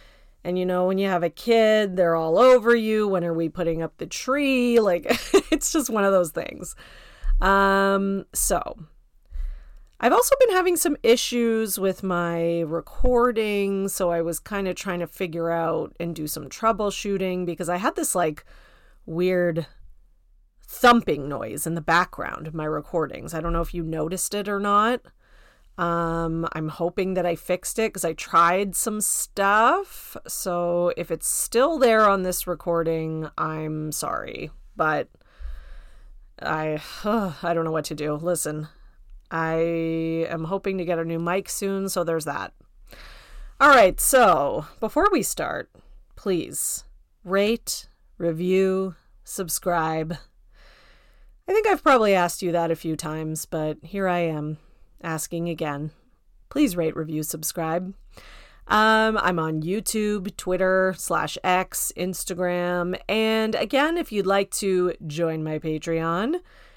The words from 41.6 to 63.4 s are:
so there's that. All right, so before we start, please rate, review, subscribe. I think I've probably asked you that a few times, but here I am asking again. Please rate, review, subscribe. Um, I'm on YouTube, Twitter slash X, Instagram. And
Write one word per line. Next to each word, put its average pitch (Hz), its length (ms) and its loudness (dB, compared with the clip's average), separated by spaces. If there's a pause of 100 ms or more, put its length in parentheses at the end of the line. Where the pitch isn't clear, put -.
so 180 140 -2
there's 165 220 -2
that. 139 280 -8 (1080)
All 277 100 8
right, 226 300 8
so 170 680 4 (120)
before 302 320 2
we 262 120 2
start, - 480 -6 (440)
please - 680 -4 (400)
rate, 202 640 -2 (320)
review, 185 720 0 (300)
subscribe. 160 920 -2 (1300)
I 359 40 -2
think 427 140 4
I've 403 160 2
probably 220 320 6
asked 175 300 0
you 175 80 0
that 165 180 2
a 160 60 2
few 160 200 -4
times, 156 520 -6
but 156 340 -4
here 190 260 -4
I 175 120 0
am 156 400 -4 (420)
asking 170 480 -6
again. 151 400 -6 (600)
Please 202 280 0
rate, 160 180 0
review, 156 280 -4
subscribe. 165 720 -6 (720)
Um, 220 500 4
I'm 180 220 0
on 156 240 -2
YouTube, 208 760 -2
Twitter 185 580 2
slash 156 480 -4
X, 185 540 0
Instagram. 180 1000 -2 (100)
And 220 460 0